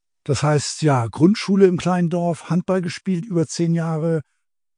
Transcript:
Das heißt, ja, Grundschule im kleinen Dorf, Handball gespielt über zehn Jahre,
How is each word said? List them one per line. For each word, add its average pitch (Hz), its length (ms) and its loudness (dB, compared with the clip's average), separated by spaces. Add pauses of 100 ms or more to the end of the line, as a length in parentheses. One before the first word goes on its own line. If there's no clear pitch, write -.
(240)
Das 135 180 0
heißt, 147 400 0
ja, 131 240 2
Grundschule 190 600 2
im 180 120 2
kleinen 175 320 0
Dorf, 170 400 -4
Handball 185 320 0
gespielt 175 420 -4
über 165 220 0
zehn 170 280 -2
Jahre, 160 480 -2 (560)